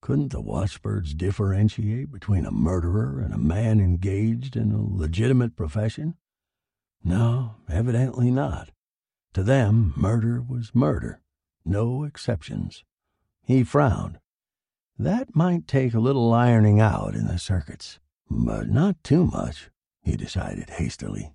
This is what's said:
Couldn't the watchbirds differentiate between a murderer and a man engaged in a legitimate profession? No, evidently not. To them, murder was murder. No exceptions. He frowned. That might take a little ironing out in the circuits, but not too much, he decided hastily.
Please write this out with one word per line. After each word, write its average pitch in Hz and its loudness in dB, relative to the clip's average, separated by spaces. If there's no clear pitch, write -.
Couldn't 139 -2
the - -8
watchbirds 95 -4
differentiate 104 0
between 95 -2
a - -6
murderer 92 0
and 90 -4
a 50 -2
man 104 2
engaged 101 0
in 110 0
a 107 0
legitimate 107 0
profession? 110 -4
No, 117 0
evidently 120 0
not. 135 -2
To 95 0
them, 110 4
murder 117 0
was 123 -8
murder. 117 0
No 117 -2
exceptions. - -8
He 127 4
frowned. 104 0
That 214 -2
might 170 0
take 131 0
a 113 2
little 120 2
ironing 113 6
out 52 2
in 55 -2
the 87 -2
circuits, - -6
but 57 -2
not 175 2
too 165 4
much, - -4
he - -2
decided 50 -8
hastily. 52 -8